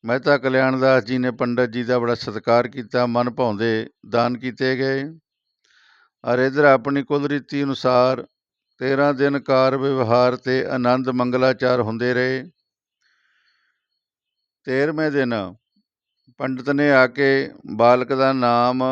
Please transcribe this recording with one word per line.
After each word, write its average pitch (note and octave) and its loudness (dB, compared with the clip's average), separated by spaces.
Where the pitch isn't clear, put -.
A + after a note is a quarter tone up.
ਮਹਿਤਾ C3 0
ਕਲਿਆਣ C3 0
ਦਾਸ C3 4
ਜੀ B2+ -4
ਨੇ B2+ -2
ਪੰਡਤ A#2+ -2
ਜੀ A#2+ -6
ਦਾ B2 0
ਬੜਾ A#2 0
ਸਤਿਕਾਰ A#2 -2
ਕੀਤਾ, B2 -4
ਮਨ A#2+ -2
ਭਾਉਂਦੇ A2+ -2
ਦਾਨ A#2+ -2
ਕੀਤੇ B2+ -4
ਗਏ। C3+ -4
ਔਰ A#2+ 0
ਇੱਧਰ C3+ 2
ਆਪਣੀ C#3 4
ਕੁਲਰੀਤੀ C#3+ -4
ਅਨੁਸਾਰ B2+ 0
ਤੇਰਾਂ C#3 0
ਦਿਨ C#3 -2
ਕਾਰ C3 2
ਵਿਵਹਾਰ B2 2
ਤੇ C3 -2
ਆਨੰਦ B2+ 0
ਮੰਗਲਾਚਾਰ B2+ 0
ਹੁੰਦੇ A2+ -2
ਰਹੇ। B2+ -2
ਤੇਰਵੇਂ D3+ -2
ਦਿਨ C3 0
ਪੰਡਤ C3 -6
ਨੇ C#3+ 2
ਆ C3 6
ਕੇ C3+ 0
ਬਾਲਕ B2 4
ਦਾ C3+ 2
ਨਾਮ B2 0